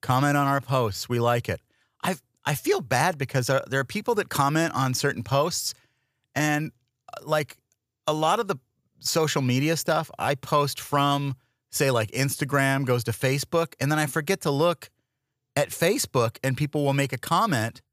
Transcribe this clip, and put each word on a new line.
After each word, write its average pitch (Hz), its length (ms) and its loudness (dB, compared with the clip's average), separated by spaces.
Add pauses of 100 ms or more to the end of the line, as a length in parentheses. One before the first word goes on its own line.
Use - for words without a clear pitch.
comment 139 360 2
on 143 100 2
our 139 140 2
posts. 123 460 -2
We 120 120 0
like 120 280 2
it. 90 140 -4 (420)
I, 180 120 -2 (300)
I 147 100 0
feel 381 260 -2
bad 143 360 0
because, 135 320 -2
uh, 135 180 2
there 135 120 -2
are 131 60 -2
people 214 300 -2
that 202 140 -2
comment 151 460 2
on 131 180 0
certain 131 300 -2
posts, 139 500 -2 (640)
and, 151 360 0 (420)
uh, - 120 -14
like, 156 320 -2 (480)
a 156 80 0
lot 156 260 0
of 226 80 -4
the 190 100 -2 (420)
social 156 420 0
media 135 360 2
stuff 160 420 -2
I 131 160 0
post 143 440 0
from, 143 560 0 (360)
say, 139 180 2
like, 113 220 0
Instagram 135 760 0
goes 123 200 0
to 117 60 -2
Facebook, 143 680 -2
and 139 120 0
then 151 60 2
I 151 100 0
forget 160 340 -2
to 160 100 0
look 160 380 0 (680)
at 147 140 0
Facebook, 165 760 0
and 131 140 0
people 147 260 -2
will 139 100 2
make 139 200 0
a 131 40 -6
comment 160 640 0 (120)